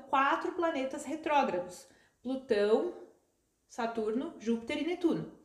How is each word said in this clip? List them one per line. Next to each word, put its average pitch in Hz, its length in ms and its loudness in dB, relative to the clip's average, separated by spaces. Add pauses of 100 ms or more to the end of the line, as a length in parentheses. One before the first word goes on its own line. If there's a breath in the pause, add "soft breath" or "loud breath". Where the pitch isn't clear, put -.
quatro 294 440 2
planetas 294 520 -2
retrógrados. 254 840 0 (340 soft breath)
Plutão, 233 760 2 (720)
Saturno, 233 720 -2
Júpiter 233 420 -2
e 294 60 0
Netuno. 339 440 0 (140)